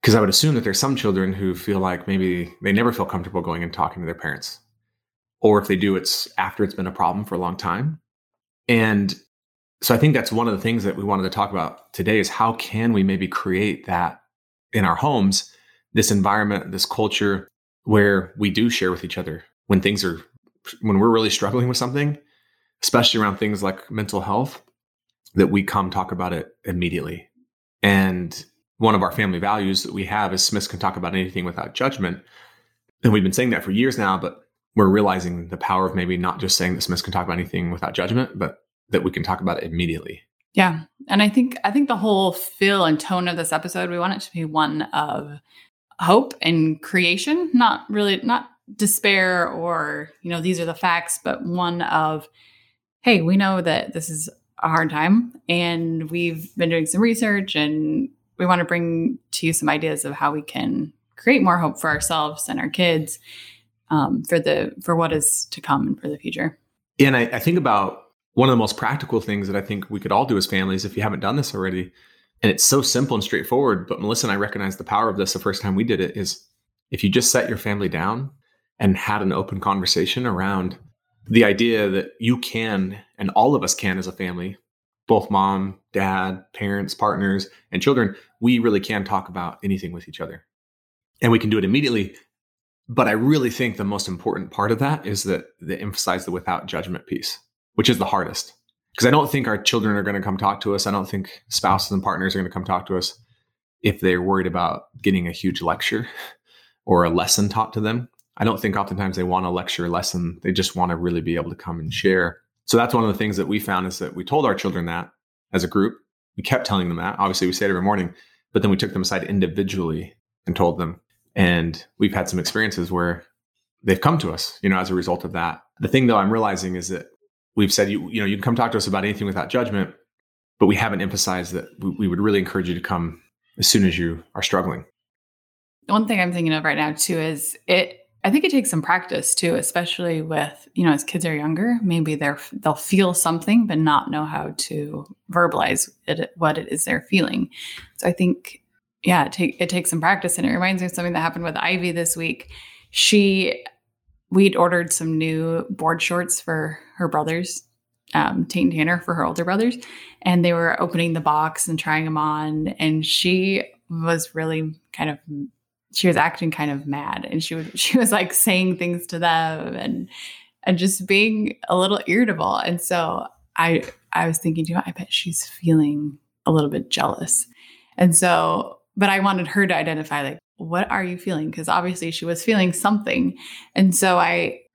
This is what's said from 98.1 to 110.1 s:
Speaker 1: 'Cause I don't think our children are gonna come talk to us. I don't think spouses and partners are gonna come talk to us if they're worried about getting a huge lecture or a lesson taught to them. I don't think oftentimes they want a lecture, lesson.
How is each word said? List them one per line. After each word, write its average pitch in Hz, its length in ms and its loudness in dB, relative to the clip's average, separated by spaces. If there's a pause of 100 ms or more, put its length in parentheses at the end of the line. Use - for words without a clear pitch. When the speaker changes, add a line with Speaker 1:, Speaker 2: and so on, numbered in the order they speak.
Speaker 1:
'Cause 113 100 2
I 123 40 8
don't 143 200 4
think 127 180 0
our 107 120 -2
children 107 360 0
are 101 60 -2
gonna 101 200 -2
come 98 140 -2
talk 98 240 0
to 101 140 -2
us. 95 120 -2
I 101 40 0
don't 98 180 -2
think - 400 -8
spouses - 420 2
and 95 120 0
partners 92 320 -2
are 98 40 -2
gonna 90 120 -4
come 90 140 -8
talk 92 220 -2
to 92 100 -2
us - 220 -6 (640)
if 101 180 0
they're 90 220 2
worried 95 240 0
about 85 380 -2 (180)
getting 95 240 2
a 85 60 -6
huge 90 300 -4
lecture 95 460 -2 (760)
or 87 200 6
a 85 60 2
lesson 90 380 2
taught 110 240 -2
to 113 80 -4
them. 113 280 -2 (280)
I - 80 -2
don't 107 160 0
think 104 160 -2
oftentimes 95 400 -4
they 92 80 -2
want 92 220 0
a 87 40 -2
lecture, 87 380 -4
lesson. 87 540 -4